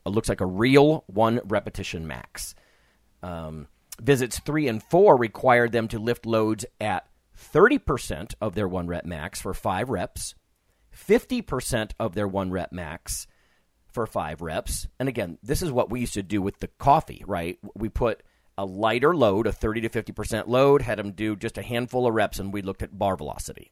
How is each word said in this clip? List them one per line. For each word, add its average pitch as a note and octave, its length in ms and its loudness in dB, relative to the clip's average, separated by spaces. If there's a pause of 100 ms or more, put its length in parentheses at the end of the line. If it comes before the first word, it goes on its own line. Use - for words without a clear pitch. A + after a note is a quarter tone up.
it F#2 40 -4
looks G#2+ 200 0
like G2+ 120 -2
a F#2 40 0
real C3 640 4
one A2+ 380 0
repetition F#2+ 640 -4
max. - 460 -12 (720)
Um, D#2+ 440 -10 (320)
visits B2 400 2
three D3 280 -2
and A2 160 -4
four F3 340 8
required A#2+ 540 4
them A2+ 160 0
to A#2 120 -6
lift A#2 280 -2
loads A2 360 2 (160)
at G2+ 280 -4 (280)
thirty - 440 6
percent A2 640 -4
of G#2+ 140 -2
their G2+ 120 0
one F2 200 -4
rep E2+ 180 -6
max E2 360 -8
for F#2+ 120 -6
five G#2 360 -2
reps, - 460 -6 (560)
fifty A#3 500 0
percent B2 580 -4
of A2 160 -2
their G#2 120 0
one F#2+ 240 -2
rep F2+ 200 -4
max E2 540 -10 (640)
for A2+ 200 -4
five D#2+ 340 -6
reps. - 460 -4 (120)
And C3+ 100 0
again, G2+ 340 -6
this D3 200 -2
is D#3 80 -2
what B2 180 0
we B2 120 -4
used A#2+ 140 -4
to G2+ 80 -4
do G2 180 0
with G2 180 -4
the - 80 -6
coffee, - 600 0
right? F2 300 -4 (180)
We G#2 140 -6
put A2+ 320 -2 (360)
a G2 80 -4
lighter A2 500 2
load, G#2+ 320 4
a G2 40 2
thirty A2 300 -2
to A2 80 -2
fifty A2 220 -4
percent G#2+ 380 -6
load, C#3 320 6
had G#2+ 180 -4
'em G2+ 140 -6
do G#2+ 220 -2
just G#2+ 220 -6
a - 60 -8
handful B2 420 -2
of A#2 80 2
reps, G#2 240 0
and G2 160 -6
we G2+ 80 -4
looked F#2+ 220 -8
at G2 140 -12
bar F#2+ 180 0
velocity. - 560 -12